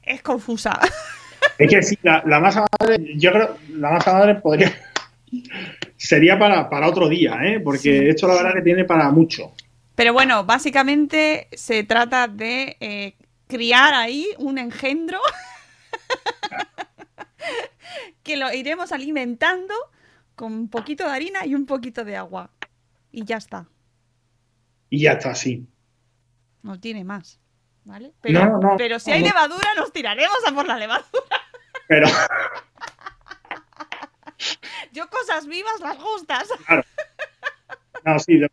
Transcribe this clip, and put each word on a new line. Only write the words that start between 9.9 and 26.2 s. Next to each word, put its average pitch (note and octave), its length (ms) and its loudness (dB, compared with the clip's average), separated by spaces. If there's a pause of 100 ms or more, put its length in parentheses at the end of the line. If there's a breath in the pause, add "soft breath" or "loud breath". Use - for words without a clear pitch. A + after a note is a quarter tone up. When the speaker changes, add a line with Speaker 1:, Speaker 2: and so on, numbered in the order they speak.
Speaker 1:
Pero A#3 180 4
bueno, B3 320 4
básicamente C#4+ 1080 0
se A3 320 -4
trata A#3+ 440 0
de, A#3 520 -8
eh, G3+ 340 -12 (320)
criar B3+ 480 4
ahí C4 320 -2 (100)
un C4+ 220 -6
engendro C#4+ 640 -6
<laughs> - 1400 -8 (1600 loud breath)
que D4+ 140 -6
lo C4 160 -4
iremos D#4 400 -8
alimentando D4+ 800 -4 (600)
con A3+ 180 -12
un A3 160 -8
poquito C#4 360 -8
de D4 80 -4
harina F4+ 340 -8
y C4+ 80 -4
un C#4 100 -2
poquito B3 400 -8
de G3+ 120 -12
agua. F#3 340 -14 (600)
Y A3+ 140 -12
ya A3+ 120 -6
está. F#3+ 300 -14 (1200)
Speaker 2:
Y D3 100 -2
ya D3+ 120 4
está, B2 220 -4
sí. - 320 -8 (960)